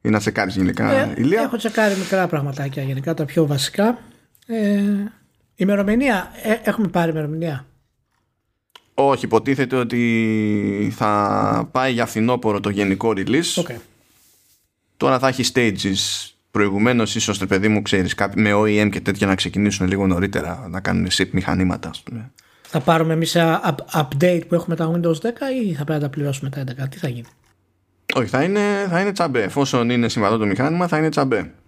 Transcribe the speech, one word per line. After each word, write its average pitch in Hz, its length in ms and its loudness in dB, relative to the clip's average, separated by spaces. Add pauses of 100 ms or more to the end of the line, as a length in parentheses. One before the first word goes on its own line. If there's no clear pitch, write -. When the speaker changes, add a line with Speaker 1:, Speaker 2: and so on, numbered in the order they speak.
Speaker 1:
ή - 80 -2
να 107 100 4
τσεκάρεις 101 360 -2
γενικά, 95 360 0
Speaker 2:
Ε, - 260 0
Speaker 1:
Ηλία. 170 240 2
Speaker 2:
έχω - 160 -2
τσεκάρει 208 400 0
μικρά 185 300 0
πραγματάκια 139 560 -4
γενικά, 135 300 -4
τα 156 120 -2
πιο 160 220 2
βασικά. 202 500 0 (480)
Ε, 202 360 0 (760)
ημερομηνία, 202 760 2 (120)
ε, 220 120 2 (140)
έχουμε 202 180 0
πάρει 170 240 0
ημερομηνία; 156 540 -4 (1300)
Speaker 1:
Όχι, 139 320 2
υποτίθεται 127 500 2
ότι 110 1200 0
θα 104 760 2
πάει 127 220 0
για 117 120 0
φθινόπωρο 110 540 0
το 104 100 -2
γενικό 101 460 0
release. 117 400 0
Speaker 2:
Οκ. 175 120 -2 (1300)
Speaker 1:
Τώρα 135 220 2
θα 135 80 2
έχει 127 160 0 (100)
stages 98 760 0 (220)
προηγουμένως, 107 640 2
ίσως, 104 240 -2
ρε 98 60 -2
παιδί 98 220 2
μου, 107 140 4
ξέρεις, 95 340 0
κάποιοι 101 320 0
με 104 60 4
Ο 104 120 4
Ε 104 200 4
Μ 104 40 2
και 101 120 -4
τέτοια 101 260 0
να 95 80 2
ξεκινήσουν 98 520 0
λίγο 98 200 2
νωρίτερα, 90 600 -2
να 90 100 -8
κάνουν 90 320 0
ship - 200 0
μηχανήματα, 90 580 0
ας - 120 -16
πούμε. 120 300 -12 (300)
Speaker 2:
Θα - 180 -4
πάρουμε 160 340 2
εμείς 160 220 -2
ένα 165 400 2
up-, - 260 -4
update 165 460 2
που 175 80 0
έχουμε 170 200 -2
τα 160 200 -2
Windows 170 260 0
δέκα 240 300 -4
ή 220 220 -2
θα 143 100 -6
πρέπει 151 80 -4
να 151 80 0
τα 143 100 -2
πληρώσουμε 139 400 -4
τα 139 100 -8
έντεκα; 131 280 -8
Τι 139 100 -10
θα 143 100 -6
γίνει; 120 200 -8 (880)
Speaker 1:
Όχι, 123 120 0
θα 131 160 0
είναι, 202 460 0
θα 170 100 2
είναι 202 120 0
τσαμπέ. 143 320 0
Εφόσον 123 460 2
είναι 120 200 2
συμβατό 107 280 2
το 107 80 0
μηχάνημα, 147 420 0
θα 160 100 0
είναι 156 120 2
τσαμπέ. 123 420 0 (160)